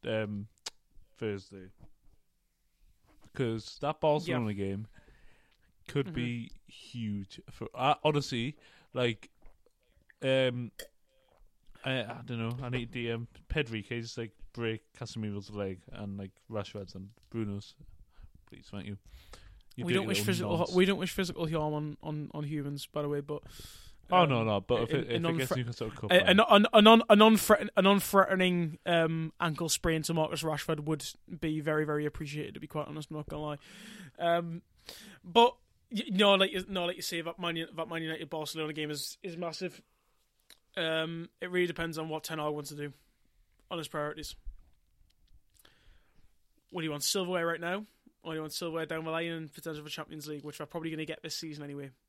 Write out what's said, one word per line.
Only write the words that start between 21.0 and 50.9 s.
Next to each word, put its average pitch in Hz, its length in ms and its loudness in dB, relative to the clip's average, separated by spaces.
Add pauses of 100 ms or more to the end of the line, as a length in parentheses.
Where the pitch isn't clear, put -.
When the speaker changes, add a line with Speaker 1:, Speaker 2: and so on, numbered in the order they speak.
Speaker 2:
physical 175 360 -4
harm 156 260 -2
on, 151 280 -6
on, 151 320 -6
on 151 100 -6
humans, 143 420 -6
by - 140 -6
the 147 80 -2
way. 143 140 -2
But 147 200 -8 (680)
Speaker 1:
Oh, 180 140 8
Speaker 2:
um, 156 40 4
Speaker 1:
no, 117 160 2
no, 104 160 2
but 113 220 2
if 117 100 -2
Speaker 2:
a, 147 60 2
Speaker 1:
it, 127 60 0
if - 40 -8
Speaker 2:
a 117 60 -2
Speaker 1:
it 165 80 0 (160)
gets 131 120 0
Speaker 2:
non-thre-, - 60 2
Speaker 1:
Newcastle 117 340 -4
Cup - 220 -2
Speaker 2:
a, 180 40 8
a, 185 100 10
Speaker 1:
final. 196 240 8
Speaker 2:
a, 208 240 10
a 220 80 12
non, 226 260 12
a 208 80 12
non-threaten-, 214 580 8
a 202 80 6
non-threatening, 185 1000 4
um, 165 560 2
ankle 165 300 -2
sprain 160 320 0
to 170 100 -2
Marcus 156 300 0
Rashford 156 380 -2
would 151 220 -2 (380)
be 156 200 -2
very, 156 260 0
very 151 180 -2
appreciated. 147 500 -6
To - 60 -12
be - 60 -14
quite 151 200 -6
honest, 151 240 -12
I'm 156 60 -10
not 151 120 -10
gonna 151 140 -8
lie. 151 140 -6 (640)
Um, 170 420 0 (640)
but 233 320 6 (340)
y-, 226 200 -4
no, 202 240 6
like 190 180 4
you, 185 160 -4
no, 190 160 -2
like 175 120 -2
you 185 60 -12
say, 170 200 -6
that 165 160 -8
Man 170 180 -4
U-, 165 180 -6
that 165 140 -6
Man 165 140 -6
United 160 260 -6
Barcelona 156 460 -6
game 151 160 -6
is, 143 320 -8
is 170 160 -10
massive. 175 420 -8 (960)
Um, 165 540 -4 (100)
it 180 100 -8
really 180 180 2
depends 165 280 -6
on 160 140 -6
what 156 140 -6
Ten 160 140 -8
Hag 151 140 -2
wants 147 160 -8
to 147 80 -12
do 147 160 -8 (800)
on 180 80 -6
his 156 100 -8
priorities. 151 460 -8 (2500)
Would 175 100 -6
he 160 80 -4
want 147 140 -6
silverware 180 420 0
right 165 140 -2
now? 190 260 -4 (380)
Or 165 80 -8
do 160 40 -6
you 156 60 -6
want 156 100 -10
silverware 165 340 -4
down 160 180 -6
the 160 60 -4
line 165 220 -2
and 160 200 -10
potential 151 300 -10
for 151 80 -14
Champions 151 380 -12
League, 147 160 -10
which 147 160 -12
we're 147 60 -8
probably 165 240 -8